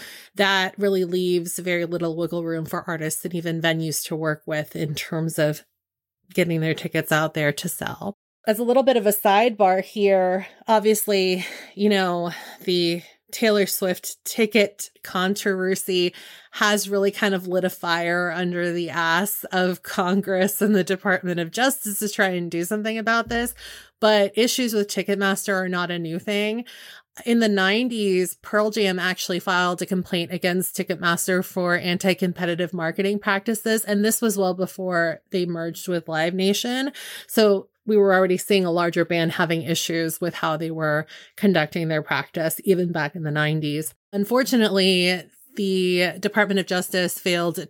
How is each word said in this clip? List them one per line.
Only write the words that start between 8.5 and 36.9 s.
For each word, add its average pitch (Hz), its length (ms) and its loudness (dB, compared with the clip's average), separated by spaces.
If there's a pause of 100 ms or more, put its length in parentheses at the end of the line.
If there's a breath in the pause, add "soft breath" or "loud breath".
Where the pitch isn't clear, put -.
a 240 40 0
little 247 200 4
bit 247 140 4
of 202 100 2
a 202 60 4
sidebar 202 680 4
here, 190 640 2 (220 loud breath)
obviously, 202 800 2 (280 loud breath)
you 202 160 2
know, 175 420 2 (340 loud breath)
the 170 360 2 (300 loud breath)
Taylor 208 340 4
Swift - 600 -4
ticket 214 640 0 (140)
controversy 185 1120 -2 (380 loud breath)
has 208 380 0
really 196 220 2
kind 202 220 0
of 185 140 -4
lit 180 160 0
a 185 60 2
fire 170 680 -2
under 175 380 -2
the 170 160 -4
ass 170 640 0
of 185 300 0
Congress 190 800 0
and 208 140 4
the 185 80 4
Department 185 560 -2
of 165 120 -4
Justice 226 480 -2
to 208 100 -2
try 202 200 0
and 175 220 -2
do 170 140 -2
something 220 320 -4
about 226 320 0
this. 240 240 -4 (480 loud breath)
But 208 360 6
issues 226 360 2
with 208 160 0
Ticketmaster 196 640 -2
are 185 160 -2
not 180 220 -2
a 175 80 -4
new 165 200 -4
thing. 214 460 -2 (600 loud breath)
In 233 140 4
the 226 100 4
nineties, 202 920 2
Pearl 214 260 0
Jam 196 300 0
actually 180 400 -2
filed 180 420 0
a 175 60 -6
complaint 175 440 -2
against 180 460 -2
Ticketmaster 180 640 0
for 175 320 -2
anti-competitive 180 1000 -2
marketing 185 420 -2
practices. 220 680 -2
And 202 220 0
this 226 160 0
was 220 160 0
well 185 160 0
before 180 680 -2 (100)
they 180 160 -2
merged 170 400 -6
with 175 200 -4
Live 160 280 -2
Nation. 240 560 0 (340 loud breath)